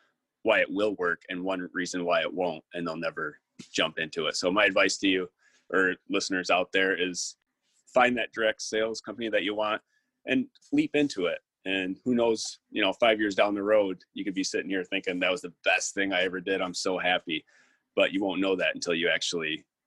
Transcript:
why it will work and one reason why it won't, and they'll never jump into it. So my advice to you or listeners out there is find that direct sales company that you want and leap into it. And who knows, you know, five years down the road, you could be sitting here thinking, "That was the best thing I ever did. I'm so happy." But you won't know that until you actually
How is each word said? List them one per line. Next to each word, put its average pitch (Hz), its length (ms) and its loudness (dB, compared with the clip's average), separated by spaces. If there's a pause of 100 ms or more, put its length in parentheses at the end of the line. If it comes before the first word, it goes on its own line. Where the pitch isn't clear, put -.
(420)
why 104 180 4
it 87 100 0
will 101 260 0
work 87 320 -2
and 90 140 -8
one 92 300 -4
reason 90 320 -4
why 85 160 2
it 78 120 -4
won't, 82 320 -4 (100)
and 85 120 -6
they'll 85 100 -6
never 80 420 -8 (340)
jump 90 260 -2
into 82 280 -4
it. - 100 -2
So 92 140 0
my 104 140 4
advice 98 340 4
to 101 100 2
you 92 200 2 (420)
or 92 240 2 (160)
listeners 92 400 -2
out 90 220 2
there 95 240 2
is 90 400 -4 (580)
find 123 240 4
that 110 140 -6
direct 110 300 0
sales 110 380 -2
company 113 280 -8
that 104 160 0
you 104 100 -2
want 107 260 0 (460)
and 131 200 0 (260)
leap 147 240 0
into 139 300 0
it. 80 120 -2 (260)
And 92 400 -2
who 127 120 2
knows, 117 420 0 (120)
you 107 120 0
know, 95 120 4
five 110 260 4
years 104 160 0
down 104 180 4
the 104 80 -2
road, 101 400 2 (120)
you 101 100 -6
could 98 100 -4
be 95 80 -2
sitting 92 260 -4
here 95 140 -2
thinking, 92 380 -4
"That 92 100 0
was 90 120 -2
the 87 120 -12 (100)
best 92 300 0
thing 98 180 -2
I 90 100 2
ever 92 180 -2
did. 95 200 -2
I'm 90 140 -4
so 92 240 -2
happy." 87 460 -2 (500)
But 98 180 2
you 95 120 0
won't 92 160 0
know 95 160 2
that 82 180 0
until 87 200 -2
you 85 140 2
actually 80 560 -2 (220)